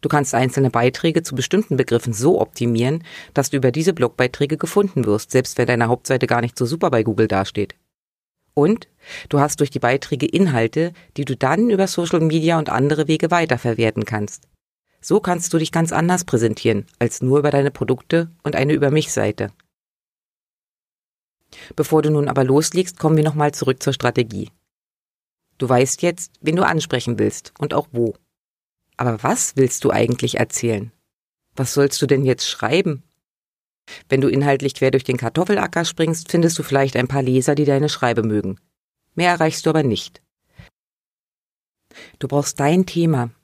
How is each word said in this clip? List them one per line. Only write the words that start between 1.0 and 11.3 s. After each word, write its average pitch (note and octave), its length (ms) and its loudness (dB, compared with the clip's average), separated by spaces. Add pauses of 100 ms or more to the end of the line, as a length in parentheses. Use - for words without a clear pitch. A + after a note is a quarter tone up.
zu C#3 120 -8
bestimmten C#3+ 420 0
Begriffen A#2+ 380 0
so C3 260 2
optimieren, B2 640 -2 (300)
dass C#3 160 0
du C#3+ 80 -2
über B2+ 140 2
diese D#3+ 200 0
Blogbeiträge C#3+ 640 -2
gefunden F#3+ 480 0
wirst, G#2 280 0
selbst - 260 0
wenn A#2+ 80 2
deine A#2 220 2
Hauptseite A#2+ 380 0
gar A#2+ 140 0
nicht A#2 180 -4
so B2+ 60 0
super E3 260 0
bei A#2 120 2
Google A2 260 0
dasteht. G2 460 -4 (800)
Und F3 340 2 (400)
du C#3+ 120 2
hast D3 200 2
durch C#3+ 100 0
die C3 100 -6
Beiträge B2+ 460 -2
Inhalte, D#3+ 680 0 (240)
die C#3+ 80 -4
du C3 120 -6